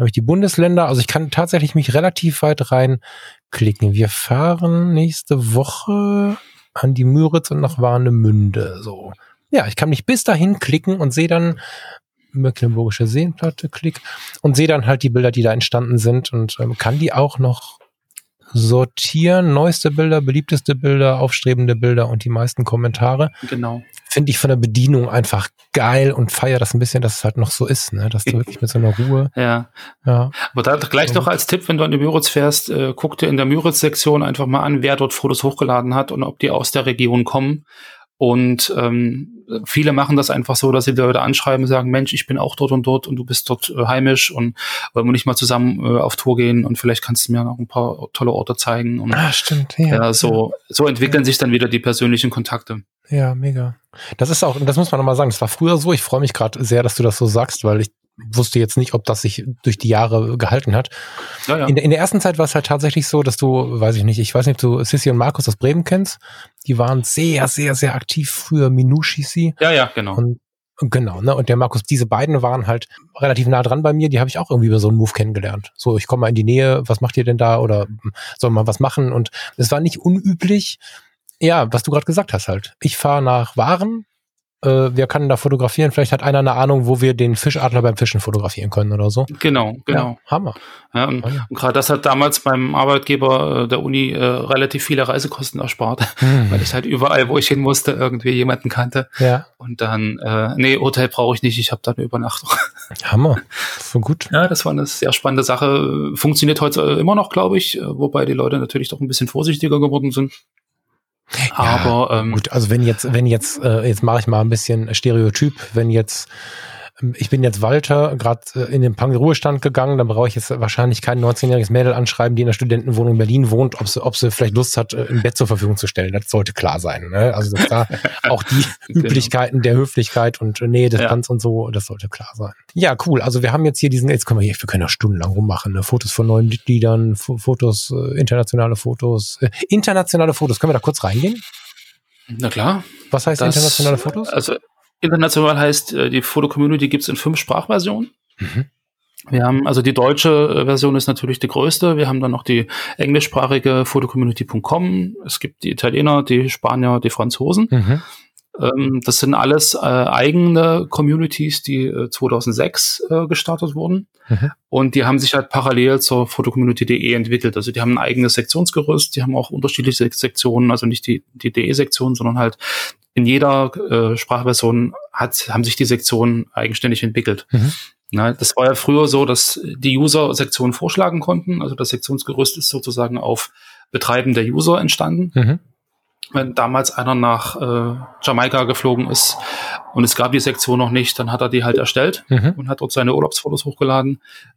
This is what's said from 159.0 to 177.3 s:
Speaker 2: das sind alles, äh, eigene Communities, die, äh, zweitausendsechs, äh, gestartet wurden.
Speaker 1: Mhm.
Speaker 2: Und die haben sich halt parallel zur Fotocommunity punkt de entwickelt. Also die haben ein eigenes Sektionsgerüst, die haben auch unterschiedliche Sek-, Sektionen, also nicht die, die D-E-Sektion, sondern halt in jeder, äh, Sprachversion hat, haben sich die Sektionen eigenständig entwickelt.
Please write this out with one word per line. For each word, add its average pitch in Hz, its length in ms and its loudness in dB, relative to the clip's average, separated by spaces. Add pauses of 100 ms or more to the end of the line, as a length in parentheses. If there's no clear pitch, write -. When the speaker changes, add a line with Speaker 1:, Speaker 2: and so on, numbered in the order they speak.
Speaker 2:
das - 140 0
sind 139 160 2
alles, 143 400 2
äh, - 40 -6
eigene 165 1080 2
Communities, 151 760 -2
die, 131 240 -2
äh, 120 220 -4
zweitausendsechs, - 1000 -2
äh, 165 160 0
gestartet 165 480 -4
wurden. 175 320 -4 (220)
Speaker 1:
Mhm. 117 240 0 (180)
Speaker 2:
Und 127 240 2
die 131 100 4
haben 131 140 2
sich 135 160 0
halt 135 160 -2
parallel 131 500 2
zur 123 260 0
Fotocommunity 123 600 0
punkt 123 160 0
de 117 120 0
entwickelt. 117 420 -2
Also 110 160 -6
die 117 80 -4
haben 120 120 2
ein 127 120 0
eigenes 127 300 0
Sektionsgerüst, 151 800 0
die 131 80 -2
haben 127 140 -2
auch 127 140 -6
unterschiedliche 131 540 -2
Sek-, 120 100 -2
Sektionen, 120 560 0
also 117 160 0
nicht 117 200 -4
die, - 160 -2 (120)
die - 180 -6
D-E-Sektion, 131 640 0
sondern 120 240 -2
halt 117 180 0 (580)
in 120 120 2
jeder, 135 440 2 (200)
äh, 117 260 2
Sprachversion 120 800 0 (180)
hat, - 380 -4
haben 117 140 0
sich 113 120 -2
die 135 80 0
Sektionen 117 680 0
eigenständig 113 480 -4
entwickelt. 110 480 -2